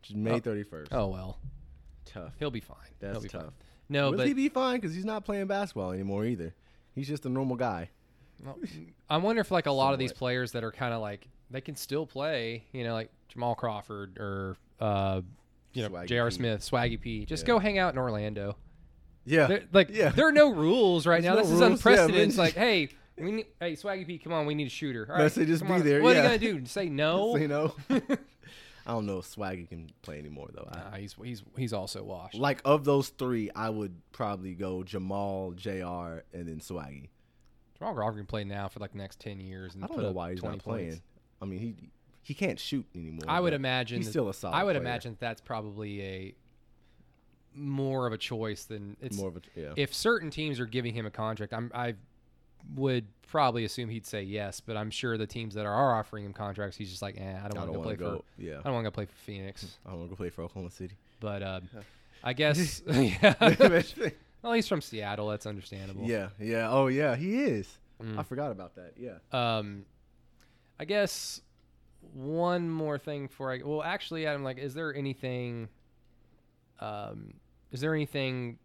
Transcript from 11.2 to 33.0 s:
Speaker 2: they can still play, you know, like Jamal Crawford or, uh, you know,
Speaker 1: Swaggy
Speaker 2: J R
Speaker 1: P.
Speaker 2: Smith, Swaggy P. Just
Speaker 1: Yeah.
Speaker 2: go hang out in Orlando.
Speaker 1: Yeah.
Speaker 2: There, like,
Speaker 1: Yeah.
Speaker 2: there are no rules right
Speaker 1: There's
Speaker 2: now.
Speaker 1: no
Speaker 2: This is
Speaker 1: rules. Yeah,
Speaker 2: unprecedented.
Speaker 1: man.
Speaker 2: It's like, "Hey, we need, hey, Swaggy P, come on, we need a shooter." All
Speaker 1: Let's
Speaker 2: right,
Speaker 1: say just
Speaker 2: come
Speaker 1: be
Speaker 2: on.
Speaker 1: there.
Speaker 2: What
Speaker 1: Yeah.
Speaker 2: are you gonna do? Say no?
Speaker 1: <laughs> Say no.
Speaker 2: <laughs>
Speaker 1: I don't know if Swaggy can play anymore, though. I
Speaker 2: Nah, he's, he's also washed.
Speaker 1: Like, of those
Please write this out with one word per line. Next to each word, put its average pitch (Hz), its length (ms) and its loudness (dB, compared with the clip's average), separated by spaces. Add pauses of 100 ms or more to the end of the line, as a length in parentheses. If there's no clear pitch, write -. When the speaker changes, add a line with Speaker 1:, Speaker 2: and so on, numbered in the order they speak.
Speaker 2:
they 131 100 -6
can 143 160 -10
still 151 280 -4
play, 131 680 -4
you 127 120 -6
know, 117 100 -2
like 113 160 -4 (180)
Jamal 120 260 -2
Crawford 101 640 -6
or, 98 380 -4 (240)
uh, 98 420 2 (500)
you 127 100 -2
know, 107 80 -2
Speaker 1:
Swaggy 87 180 -8
Speaker 2:
J 120 100 2
R 120 100 4
Speaker 1:
P. 101 60 -2
Speaker 2:
Smith, 110 280 0
Swaggy 120 380 0
P. 110 240 -6
Just - 200 -4
Speaker 1:
Yeah. 240 100 6
Speaker 2:
go 220 60 6
hang 202 180 2
out 180 160 2
in 131 40 0
Orlando. 104 580 -2 (680)
Speaker 1:
Yeah. 151 220 6
Speaker 2:
There, 196 160 2 (100)
like, 190 180 8
Speaker 1:
Yeah. 202 200 4
Speaker 2:
there 247 180 6
are 311 40 6
no 294 200 10
rules 175 540 6
right 170 160 6
Speaker 1:
There's 175 80 4
Speaker 2:
now. 190 60 6
Speaker 1:
no 214 60 8
Speaker 2:
This 196 40 4
is 160 60 4
Speaker 1:
rules. 170 100 10
Yeah, - 120 10
Speaker 2:
unprecedented. 185 420 8
Speaker 1:
man. - 120 8
Speaker 2:
It's - 100 2
like, 165 160 6
"Hey, 190 340 4 (280)
we 170 140 -4
need, 220 160 -4 (140)
hey, 170 140 -2
Swaggy 190 300 -6
P, 165 140 -8
come 160 140 -8
on, 156 140 2
we 151 100 0
need 147 100 0
a 120 40 -6
shooter." 120 380 -4
All 160 100 0
Speaker 1:
Let's 151 180 6
Speaker 2:
right, 160 100 4
Speaker 1:
say 156 40 2
just 165 120 4
Speaker 2:
come 190 60 -4
Speaker 1:
be 180 120 4
Speaker 2:
on. 160 60 2
Speaker 1:
there. 143 160 8
Speaker 2:
What - 140 10
Speaker 1:
Yeah. 151 120 8
Speaker 2:
are 240 60 6
you 220 40 2 (120)
gonna 160 100 -2
do? 123 60 -8
Say 190 220 -2
no? 160 480 2
Speaker 1:
<laughs> - 20 4
Say 151 80 2
no. 147 280 0 (140)
Speaker 2:
<laughs> - 20 0 (960)
Speaker 1:
I 117 60 -6
don't 113 160 0
know 98 120 -2
if 90 80 -8
Swaggy 92 420 -6
can 82 200 -12 (140)
play 76 160 -12
anymore, 73 340 -12
though. - 200 -14
I 82 40 -12 (140)
Speaker 2:
Nah, 107 60 -12
he's, 104 480 -12 (120)
he's 123 160 -2
also 101 300 -6
washed. 95 320 -10
Speaker 1:
Like, 135 300 0
of 143 200 6
those 139 260 4